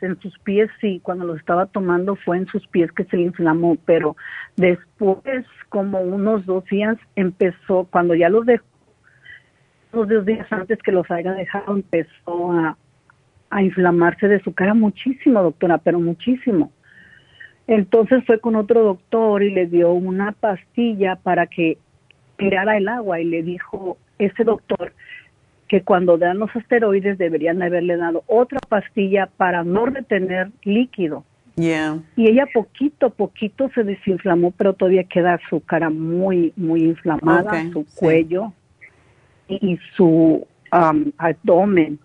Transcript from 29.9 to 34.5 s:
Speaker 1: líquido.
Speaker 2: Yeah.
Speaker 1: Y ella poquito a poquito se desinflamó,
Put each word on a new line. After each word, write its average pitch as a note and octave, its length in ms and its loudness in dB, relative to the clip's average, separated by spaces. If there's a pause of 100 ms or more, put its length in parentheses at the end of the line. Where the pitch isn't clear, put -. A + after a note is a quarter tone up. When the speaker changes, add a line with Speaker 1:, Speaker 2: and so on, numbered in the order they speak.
Speaker 1:
líquido. G3 600 -2 (300)
Speaker 2:
Yeah. D#3+ 480 -2 (120)
Speaker 1:
Y A3+ 140 4
ella C4 240 4
poquito C4 540 -2
a - 20 -6
poquito G#3+ 640 -6
se A#3+ 100 0
desinflamó, F3+ 680 0